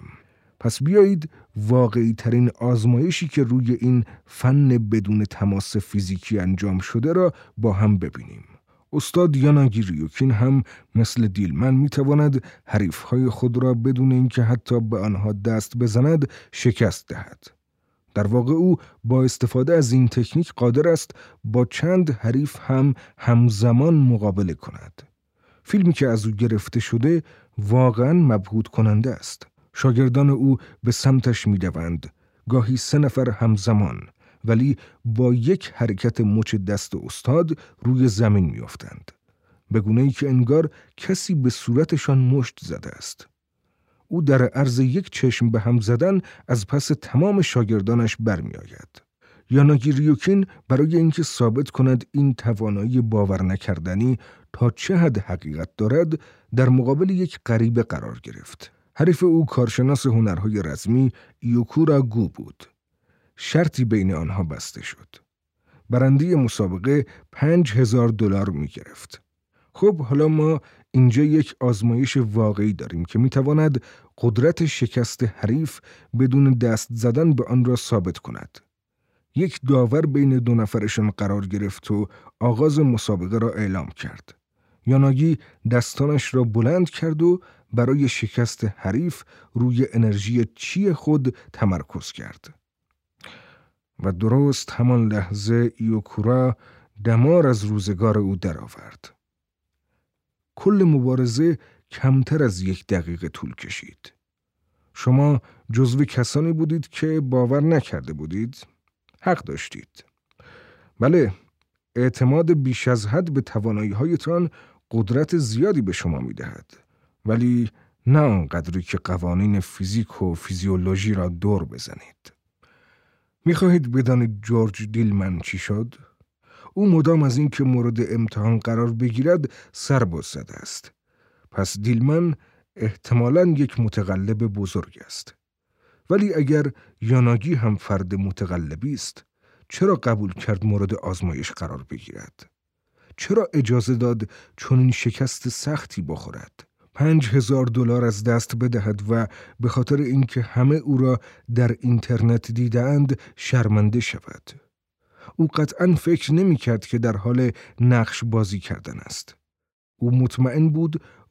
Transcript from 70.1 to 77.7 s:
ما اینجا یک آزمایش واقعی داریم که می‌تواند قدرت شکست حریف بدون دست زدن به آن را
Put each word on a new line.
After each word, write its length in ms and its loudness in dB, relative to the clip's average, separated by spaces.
ما 340 0
اینجا 320 6
یک 360 2
آزمایش 580 0
واقعی 560 0
داریم 320 -8
که 140 -2
می‌تواند 640 2
قدرت 480 0
شکست 580 -4
حریف 560 -4
بدون 320 4
دست 400 0
زدن 420 2
به 100 0
آن 220 2
را 100 0